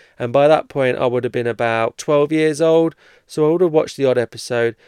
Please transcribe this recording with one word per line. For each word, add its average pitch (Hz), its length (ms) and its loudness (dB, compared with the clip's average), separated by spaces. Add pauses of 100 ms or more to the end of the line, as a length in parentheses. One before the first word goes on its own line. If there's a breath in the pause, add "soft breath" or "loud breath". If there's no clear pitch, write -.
(180 soft breath)
and 120 160 -6
by 143 160 4
that - 180 2
point 131 300 -2
I 131 80 -2
would 123 180 -2
have 120 80 -4
been 120 160 -4
about 113 500 -2
twelve 147 360 0
years 156 260 0
old, 160 360 2 (300 soft breath)
so 151 220 -2
I 156 60 2
would 175 80 0
have 175 100 2
watched - 240 -2
the 139 80 -6
odd 123 140 2
episode. 117 580 -4 (120 soft breath)